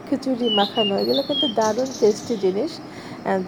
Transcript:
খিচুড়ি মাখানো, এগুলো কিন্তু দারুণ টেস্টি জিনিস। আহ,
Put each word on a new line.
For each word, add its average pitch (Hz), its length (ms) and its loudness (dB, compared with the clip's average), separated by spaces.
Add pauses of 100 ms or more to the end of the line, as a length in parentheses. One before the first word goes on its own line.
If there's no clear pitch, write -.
খিচুড়ি 247 400 0
মাখানো, 202 480 2
এগুলো 240 240 2
কিন্তু 302 340 0
দারুণ 220 300 2 (140)
টেস্টি 214 360 2
জিনিস। 202 360 0
আহ, - 760 -6